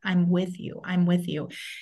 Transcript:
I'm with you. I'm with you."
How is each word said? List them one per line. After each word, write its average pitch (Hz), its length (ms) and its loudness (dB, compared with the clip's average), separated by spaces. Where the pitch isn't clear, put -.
I'm 180 240 4
with 180 280 2
you. - 280 -10
I'm 180 200 2
with 175 220 4
you." 151 220 -4